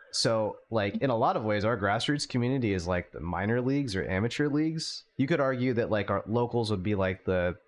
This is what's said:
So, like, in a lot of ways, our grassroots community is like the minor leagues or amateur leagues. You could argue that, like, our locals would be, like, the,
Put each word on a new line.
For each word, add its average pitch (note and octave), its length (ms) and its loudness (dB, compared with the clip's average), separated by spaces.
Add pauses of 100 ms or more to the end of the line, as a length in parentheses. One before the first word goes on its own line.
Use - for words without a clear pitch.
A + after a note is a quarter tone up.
(120)
So, A2 460 0 (120)
like, G2+ 320 0
in C#3 80 2
a A#2+ 80 2
lot E3 200 2
of B2 80 -4
ways, G#2 180 0
our C3 140 0
grassroots A2+ 500 0
community A#2+ 460 0
is F2 140 -2
like F2+ 260 -2
the - 80 -10
minor F#2+ 400 0
leagues C3+ 340 0
or E2 100 -2
amateur A2+ 440 0
leagues. D#3 560 -2 (100)
You C3+ 120 0
could E3 120 2
argue C3 360 2
that, A2 140 2
like, G#2 220 0
our G2 160 0
locals A#2 440 0
would F#2 120 -2
be, G#2 120 0
like, F#2+ 280 0
the, F2+ 340 0 (100)